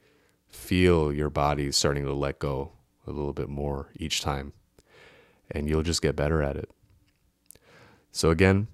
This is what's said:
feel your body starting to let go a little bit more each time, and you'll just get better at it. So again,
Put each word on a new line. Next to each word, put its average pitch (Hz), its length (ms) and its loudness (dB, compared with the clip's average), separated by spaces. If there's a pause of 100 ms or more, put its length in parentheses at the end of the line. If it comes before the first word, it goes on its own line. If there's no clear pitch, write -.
(480)
feel 87 640 2
your 73 180 -2
body 71 420 0
starting 71 320 0
to 69 100 -4
let 69 240 -4
go 69 360 -4 (340)
a 78 40 -8
little 73 220 -4
bit 73 160 -6
more 71 460 -6
each 78 260 -6
time, 71 320 -6 (960)
and 73 180 -4
you'll 78 140 2
just 80 200 0
get 71 140 0
better 76 280 0
at 71 140 -2
it. - 120 -10 (1400)
So - 180 0
again, 95 440 4